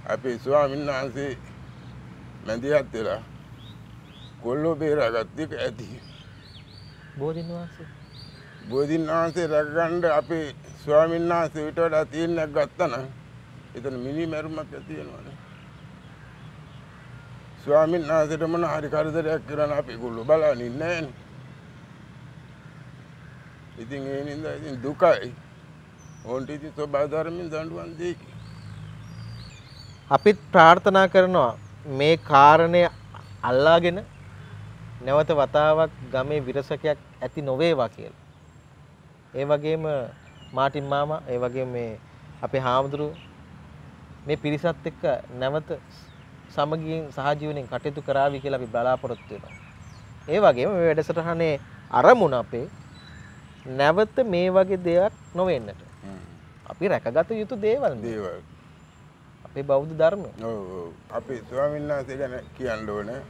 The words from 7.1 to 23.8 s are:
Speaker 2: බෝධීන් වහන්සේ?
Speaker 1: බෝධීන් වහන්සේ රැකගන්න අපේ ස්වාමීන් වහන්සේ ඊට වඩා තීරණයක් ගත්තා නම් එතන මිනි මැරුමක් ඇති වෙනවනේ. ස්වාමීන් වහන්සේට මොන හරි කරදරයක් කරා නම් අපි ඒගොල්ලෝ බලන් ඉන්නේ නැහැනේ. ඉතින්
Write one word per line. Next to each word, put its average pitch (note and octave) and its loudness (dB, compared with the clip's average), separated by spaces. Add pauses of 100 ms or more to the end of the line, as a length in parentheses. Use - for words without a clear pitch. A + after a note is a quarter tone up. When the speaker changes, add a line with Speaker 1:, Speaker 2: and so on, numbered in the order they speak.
Speaker 2:
බෝධීන් D#3+ -8
වහන්සේ? E3+ -12 (800)
Speaker 1:
බෝධීන් D3 0
වහන්සේ E3 0
රැකගන්න D#3+ 0
අපේ D3+ -2 (300)
ස්වාමීන් E3 4
වහන්සේ D#3 0
ඊට D#3 -4
වඩා D#3 2
තීරණයක් D#3+ -2
ගත්තා C#3 0
නම් C3 -6 (680)
එතන B2+ -8
මිනි C#3+ -4
මැරුමක් D#3 -6 (120)
ඇති C#3+ -14
වෙනවනේ. - -14 (2250)
ස්වාමීන් D#3 2
වහන්සේට D#3 0
මොන E3+ 0
හරි D3+ -4
කරදරයක් D#3 -2
කරා D3+ -2
නම් D3 -2
අපි C3 -6
ඒගොල්ලෝ A2+ -8
බලන් D3+ 4
ඉන්නේ A#2+ -6
නැහැනේ. D#3+ -4 (2500)
ඉතින් C3+ -10